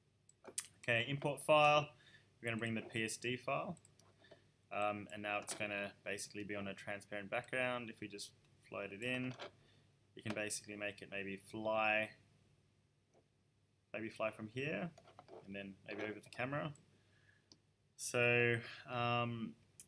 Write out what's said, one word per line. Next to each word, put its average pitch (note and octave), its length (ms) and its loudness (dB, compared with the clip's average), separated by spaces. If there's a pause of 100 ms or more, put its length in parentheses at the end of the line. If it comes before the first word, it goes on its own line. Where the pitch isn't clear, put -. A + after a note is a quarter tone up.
(840)
Okay, A#2 240 4
import C#3+ 320 0
file. D3 560 8 (460)
We're A#2 60 -4
gonna A2+ 100 2
bring A2+ 160 0
the A2 80 0
P A2+ 240 0
S A2 100 -2
D B2 220 -2
file. D#3 400 -2 (920)
Um, G#2 420 0
and G#2 80 -8
now G#2 180 0
it's - 140 -6
gonna G2+ 380 -2 (120)
basically G#2 400 -4
be G2+ 120 -4
on G2+ 120 -4
a G2 60 -4
transparent G2+ 560 -8
background. B2 600 -2
If - 120 -16
we G#2+ 60 -6
just G2+ 240 -10 (360)
float G2+ 240 -6
it G2 100 -10
in, B2+ 320 -2 (840)
you - 60 -12
can G#2+ 120 -2
basically G#2+ 420 -4
make G#2 260 -6
it F#2+ 100 -14
maybe G2 260 -4
fly, A2 720 2 (1800)
maybe A2 160 -6
fly A2 220 -2
from G#2+ 220 -10
here, E3 360 -4 (560)
and G2 100 -10
then G2 180 -8 (140)
maybe G#2 160 -6
over G#2 160 -4
the - 100 -16
camera. C#3+ 440 -2 (1200)
So, A#2+ 640 4 (340)
um, A#2+ 640 0 (340)